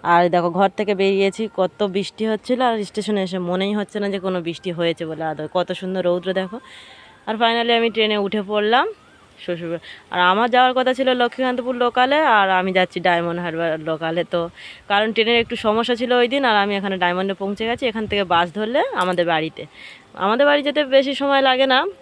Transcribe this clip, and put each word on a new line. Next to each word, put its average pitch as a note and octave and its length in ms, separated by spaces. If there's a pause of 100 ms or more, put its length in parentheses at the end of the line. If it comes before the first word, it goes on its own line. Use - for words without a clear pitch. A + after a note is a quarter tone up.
আর E3+ 200 (120)
দেখো, F3 160
ঘর G3 260
থেকে G#3 180
বেরিয়েছি, G3 480 (140)
কত F#3 260
বৃষ্টি G3 440
হচ্ছিল, A3+ 360
আর A3+ 220
স্টেশনে G3+ 380
এসে F#3 160
মনেই F#3 400
হচ্ছে G3+ 240
না G3+ 120
যে G3+ 120
কোনো F#3 200
বৃষ্টি E3+ 320
হয়েছে E3+ 320
বলে D#3+ 140
আদৌ। D#3 300
কত F3+ 140 (120)
সুন্দর F#3 280
রৌদ্র F3+ 200 (120)
দেখো। F#3+ 180 (680)
আর A3 140
finally A#3 400
আমি A#3 140
ট্রেনে G#3+ 220 (100)
উঠে G3+ 240
পড়লাম G#3+ 360 (580)
শ্বশুরবাড়ি। E3+ 380 (280)
আর F3+ 100 (120)
আমার A3+ 220
যাওয়ার B3+ 240
কথা B3+ 200
ছিল C4 100 (140)
লক্ষ্মীকান্তপুর B3+ 520 (100)
লোকালে, B3+ 340 (200)
আর G3 100 (120)
আমি F#3+ 180
যাচ্ছি F#3 220
ডায়মন্ড E3+ 440
হারবার D#3+ 440
লোকালে। E3 340 (120)
তো E3+ 60 (500)
কারণ G#3 240
ট্রেনের A3+ 280
একটু A#3 140
সমস্যা A3+ 440
ছিল A#3+ 120
ওই A#3+ 200
দিন, C#4 180
আর G#3+ 140
আমি G3+ 140
এখানে G3 240
ডায়মন্ডে F#3 400
পৌঁছে G3+ 260
গেছি। A#3+ 220
এখান G#3+ 200
থেকে G3+ 140
বাস F3 220 (120)
ধরলে A#3 220 (220)
আমাদের F3 240
বাড়িতে, D#3+ 380 (600)
আমাদের A#3+ 220
বাড়ি D4 220
যেতে D4 160 (120)
বেশি C#4 240
সময় C#4 280
লাগে C4 180
না C4 120 (240)